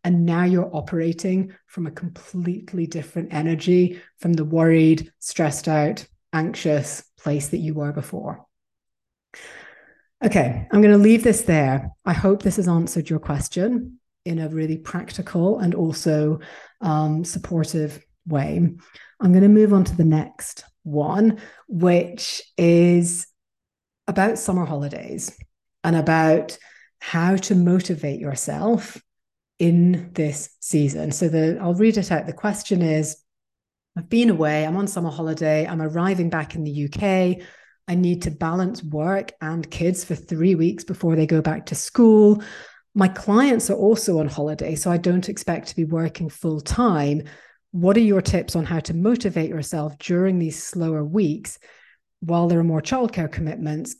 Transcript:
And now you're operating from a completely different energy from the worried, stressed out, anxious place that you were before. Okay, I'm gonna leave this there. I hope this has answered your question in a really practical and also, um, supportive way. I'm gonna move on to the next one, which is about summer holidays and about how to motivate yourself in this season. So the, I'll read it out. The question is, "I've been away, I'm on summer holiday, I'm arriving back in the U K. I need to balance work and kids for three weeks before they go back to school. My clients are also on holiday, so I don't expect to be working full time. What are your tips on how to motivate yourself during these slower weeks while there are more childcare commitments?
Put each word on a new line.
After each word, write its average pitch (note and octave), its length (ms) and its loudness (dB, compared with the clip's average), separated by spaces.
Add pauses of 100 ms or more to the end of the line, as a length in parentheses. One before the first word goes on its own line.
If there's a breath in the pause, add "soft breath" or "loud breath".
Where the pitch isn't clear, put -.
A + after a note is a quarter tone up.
And F3 220 4
now E3+ 180 2
you're F3+ 320 0
operating F3 760 -4 (140)
from E3+ 200 -8
a C#3+ 40 -10
completely F3 960 -8
different D#3+ 460 -10
energy E3 680 0 (180 loud breath)
from F3 140 0
the D#3+ 100 0
worried, D#3+ 760 4
stressed - 500 -4
out, D3+ 360 0 (280)
anxious D#3+ 720 -2 (120)
place D3 300 -4
that - 120 -6
you D#3 140 -4
were D3 200 -6
before. - 520 -10 (1800 loud breath)
Okay, B2+ 440 0
I'm G#3 120 4
gonna G#3 160 8
leave A3 260 6
this G#3+ 200 2
there. C#3 460 0 (140)
I F3 80 -2
hope G3 320 2
this G3 140 0
has F3+ 100 0
answered E3 420 0
your D#3+ 100 -2
question F3+ 760 -4 (260)
in E3+ 140 -6
a D#3 120 -6
really D#3+ 280 -4
practical F3 800 -4
and F3 160 0
also, D#3 680 -2 (380 loud breath)
um, D#3 440 -2
supportive D#3+ 800 -6 (240)
way. D3+ 420 0 (500 loud breath)
I'm F3+ 140 6
gonna G3 160 8
move G#3+ 240 8
on F#3+ 120 6
to E3+ 120 -4
the E3+ 60 2
next - 600 -2 (200)
one, E3+ 560 0 (280 loud breath)
which F3 760 0 (120)
is F3 720 4 (840)
about G3+ 300 0
summer F3+ 280 -2
holidays C#3+ 680 -10 (480)
and E3+ 120 2
about D#3+ 600 2 (440 soft breath)
how F3 360 0
to F#3+ 200 0
motivate F3 640 0
yourself D3+ 840 -4 (560)
in F3 560 2
this D3 460 -4
season. D3+ 520 -2
So E3+ 160 -2
the, D#3+ 320 0
I'll F3 140 -2
read G#3+ 240 4
it F#3 140 -2
out. D3+ 160 -2
The E3+ 60 -10
question G#3 500 -2
is, D#3 340 -2 (800)
"I've E3+ 140 -10
been A#3 200 4
away, D#3 380 0
I'm E3+ 100 -4
on G3+ 100 -2
summer E3+ 240 -4
holiday, D#3 540 -2
I'm E3+ 160 -6
arriving E3+ 480 -2
back D#3+ 240 -6
in D#3+ 100 -8
the D3 80 -6
U C#3+ 180 -4
K. F#3 520 0 (460 loud breath)
I F3+ 80 -4
need F3 280 0
to D#3 80 -6
balance F3+ 520 -4
work E3 480 -4 (100)
and D#3+ 280 -8
kids F3+ 340 -2
for D#3+ 120 -6
three E3+ 380 0
weeks E3+ 300 0
before E3+ 320 -2
they D#3 100 2
go D#3 160 2
back D#3 260 -6
to D3+ 80 -8
school. G#3+ 680 6 (500 loud breath)
My F#3+ 140 4
clients A3+ 640 2
are E3 60 0
also G3 440 2
on D3 80 0
holiday, D3+ 480 -6
so F3 160 -2
I F3 60 2
don't F3+ 320 0
expect - 400 -6
to - 80 -16
be E3 80 0
working D#3+ 420 -4
full D#3 320 -6
time. D3+ 640 0 (480 loud breath)
What F#3 240 2
are A#3 60 4
your G3+ 200 4
tips - 320 -2
on D#3+ 120 -2
how E3 160 -4
to - 120 -8
motivate F3+ 560 0
yourself D3+ 480 -6
during F3+ 420 0
these D#3+ 220 -4
slower D#3+ 400 -4
weeks D#3 560 -2 (640 soft breath)
while E3+ 300 0
there E3+ 100 2
are E3 60 2
more D#3+ 160 0
childcare A3+ 500 -4
commitments? D#3 680 -8